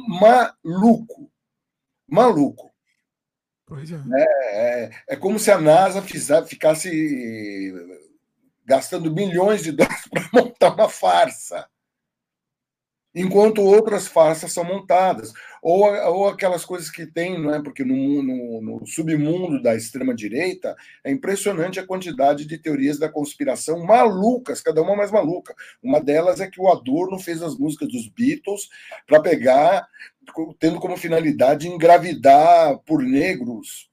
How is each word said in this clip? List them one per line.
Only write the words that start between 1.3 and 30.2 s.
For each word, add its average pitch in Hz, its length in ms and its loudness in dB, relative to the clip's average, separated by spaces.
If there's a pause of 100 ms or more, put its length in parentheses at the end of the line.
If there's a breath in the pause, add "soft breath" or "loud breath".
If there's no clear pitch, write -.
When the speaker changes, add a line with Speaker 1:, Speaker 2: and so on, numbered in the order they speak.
Speaker 1:
Maluco. 170 640 0 (960)
Speaker 2:
Pois 156 240 -16
é. 165 100 -12
Speaker 1:
Né? 135 260 -2 (240)
É, 113 420 -4 (200 loud breath)
é 139 40 -6
como 202 240 -4
se 220 100 -2
a 196 80 6
nasa 185 440 4
fizer-, 156 440 -2
ficasse 123 1300 -4 (920)
gastando 160 440 -2
milhões 190 540 0
de - 80 -6
dólares - 360 -2
<laughs> - 40 -20
pra - 220 -6
montar 233 400 4
uma 214 160 2
farsa, - 760 -2 (1500)
enquanto 202 460 2
outras 202 460 4
farsas 160 440 2
são 170 140 -6
montadas. 185 680 0 (300 loud breath)
Ou, 180 220 2
ou 196 440 0
aquelas 190 380 -4
coisas 170 240 -12
que 165 160 -16
tem, 170 340 -6
não 151 140 -4
é? 151 80 -4
Porque 139 220 -10
no 127 120 -2
mu-, 139 280 -2
no, 123 380 -8
no 110 260 -12
submundo 160 720 -2
da 117 140 2
extrema-direita 123 1000 -6 (280 soft breath)
é 135 80 -6
impressionante 185 680 -4
a 185 60 -12
quantidade 147 600 -2
de 160 120 -12
teorias 143 400 -2
da 156 100 -4
conspiração 147 800 -6
malucas, 233 760 2
cada 160 220 -2
uma 185 140 0
mais 202 160 -2
maluca. 180 420 -2 (300 loud breath)
Uma 135 180 0
delas 165 400 0
é 190 80 -8
que 185 100 -20
o 190 80 2
Adorno 175 520 0
fez 170 240 -8
as 160 120 -8
músicas 147 340 -6
dos 113 200 -10
Beatles 254 600 -4 (360 loud breath)
pra 151 160 6
pegar, 151 680 2 (460 loud breath)